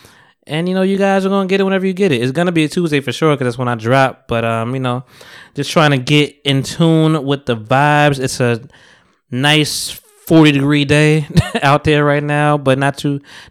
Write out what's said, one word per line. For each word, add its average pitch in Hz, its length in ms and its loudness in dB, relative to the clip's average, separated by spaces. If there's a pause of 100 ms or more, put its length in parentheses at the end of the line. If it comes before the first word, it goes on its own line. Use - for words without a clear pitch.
(460)
and, 160 240 -6
you 185 60 -2
know, 190 80 0
you 190 140 0
guys 196 280 0
are 190 40 -2
gonna 196 180 0
get 190 120 0
it 196 40 0
whenever 190 220 -2
you 190 80 -2
get 185 180 0
it. 117 100 0
It's 127 100 -2
gonna 175 200 -2
be 165 140 0
a 147 40 -4
Tuesday 160 300 -2
for 131 120 -4
sure, 151 260 0
'cause 127 80 -4
that's 120 120 -4
when 127 100 -4
I 120 80 -2
drop. 123 520 -2
But, 117 180 -2
um, 113 300 -4
you 135 60 -6
know, 127 220 -4 (520)
just 143 160 -6
trying 156 200 2
to 139 60 2
get 143 460 0
in 139 200 0
tune 160 600 0
with 139 200 -4
the 120 100 -2
vibes. 143 640 2
It's 131 200 -6
a 120 220 -2 (680)
nice 147 680 -2 (280)
forty 160 240 6
degree 143 320 0
day 151 420 2 (180)
<laughs> - 200 -6
out 143 220 2
there 147 180 2
right 147 180 0
now, 147 360 0
but 135 200 0
not 139 200 -2
too, 143 240 -4 (300)